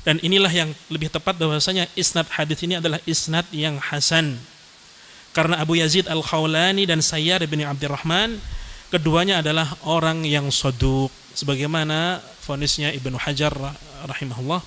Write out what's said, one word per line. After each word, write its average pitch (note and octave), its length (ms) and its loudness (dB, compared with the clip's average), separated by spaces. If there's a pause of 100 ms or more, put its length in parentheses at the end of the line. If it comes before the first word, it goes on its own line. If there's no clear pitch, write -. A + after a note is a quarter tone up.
Dan D#3+ 200 2
inilah F#3+ 280 4
yang E3 200 0 (200)
lebih D3+ 240 -4
tepat F3 240 -2
bahwasanya E3 560 0
isnad E3 400 0
hadis D#3 320 -2
ini F3 120 0
adalah D#3+ 280 0
isnad D#3+ 480 0
yang D3+ 280 -2
hasan. D3 560 2 (960)
Karena E3 240 2
Abu D#3 200 2
Yazid E3 320 2
Al-Khawlani D#3+ 800 2
dan D#3+ 120 4
Sayyar E3+ 480 2
bin D3+ 160 0
Abdurrahman, D#3+ 720 -2 (560)
keduanya E3+ 480 4
adalah D#3 320 0 (120)
orang D#3+ 400 2
yang C#3+ 280 0
saduk, C3+ 560 2 (240)
sebagaimana D#3 880 -2 (240)
vonisnya D3 480 -2
Ibnu B2+ 240 -6
Hajar D3 360 0
ra-, C#3 240 -8 (280)
rahimahullah. C3+ 600 -4